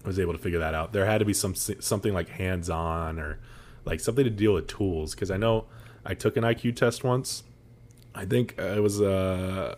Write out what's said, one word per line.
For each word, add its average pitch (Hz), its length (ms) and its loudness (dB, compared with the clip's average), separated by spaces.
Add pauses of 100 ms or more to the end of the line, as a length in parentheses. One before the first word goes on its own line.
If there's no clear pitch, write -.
was 98 160 -2
able 85 120 0
to 80 60 -6
figure 85 220 -2
that 80 140 0
out, 80 180 -4
there 98 140 2
had 107 120 4
to 107 60 4
be 104 100 4
some, 95 220 0
something, 107 580 -2
like, 85 140 -2
hands-on 82 920 -2
or, 76 220 -6 (440)
like, - 140 -2
something 120 240 2
to 123 80 4
deal 107 240 4
with 82 140 0
tools. 82 480 -2
'Cause 95 160 -4
I 95 40 0
know 110 280 2 (440)
I 95 60 -4
took - 220 0
an 113 80 2
I 117 100 4
Q 120 160 0
test 117 320 2
once. 127 400 0 (720)
I 95 100 -8
think 120 360 0
I 92 180 0
was, 101 240 4
uh, 95 760 2